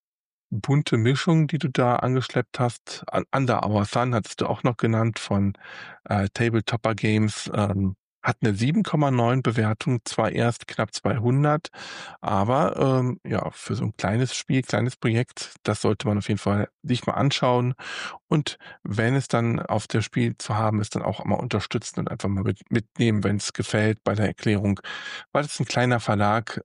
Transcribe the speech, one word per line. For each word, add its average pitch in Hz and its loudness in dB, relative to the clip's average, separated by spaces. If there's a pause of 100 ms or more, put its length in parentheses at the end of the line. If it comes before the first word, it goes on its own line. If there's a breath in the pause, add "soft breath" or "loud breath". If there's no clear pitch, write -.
(500)
bunte 135 2
Mischung, 143 4
die 143 -2
du 139 -2
da 123 4
angeschleppt 127 -2
hast. - -4
Un-, - -2
Under 123 2
Our 104 2
Sun 123 0
hattest - -2
du - 0
auch - -2
noch 123 2
genannt 113 2
von, 101 0 (500 loud breath)
äh, 98 0
Tabletopper 113 0
Games, 107 0
ähm, 98 0 (280)
hat - 0
eine 107 2
sieben 143 2
Komma 147 2
neun 123 2
Bewertung, 113 0
zwar 110 0
erst 117 0
knapp - -4
zweihundert, 135 0 (520 loud breath)
aber, 131 2
ähm, 123 -2
ja, 123 -2
für - -8
so 110 -2
ein 110 -4
kleines 127 0
Spiel, - 0
kleines 117 -2
Projekt, - -2
das 107 -2
sollte 107 0
man 104 2
auf - -6
jeden 104 0
Fall 101 0 (140)
sich 123 -2
mal - 0
anschauen. 123 2 (540 loud breath)
Und - -2 (240 loud breath)
wenn 117 0
es 135 0
dann 117 0
auf - -2
der 110 0
Spiel 117 -2
zu - -4
haben 107 2
ist, - -6
dann - -2
auch - -4
mal - 0
unterstützen - -4
und - -4
einfach 101 -4
mal 98 0
mit-, - -4
mitnehmen, 110 0
wenn's 104 -2
gefällt 110 0
bei - 2
der 101 2
Erklärung. 101 0 (500 loud breath)
Weil 139 2
das 147 -8
ist - -6
ein 123 2
kleiner 123 2
Verlag, 107 0